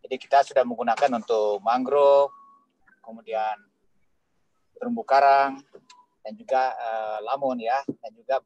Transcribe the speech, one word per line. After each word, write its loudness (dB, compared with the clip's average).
Jadi -8
kita 2
sudah 2
menggunakan -2
untuk 0
mangrove, 2
kemudian -6
terumbu -6
karang, 4
dan -12
juga, -2
eh, -8
lamun -6
ya, -4
dan -18
juga -6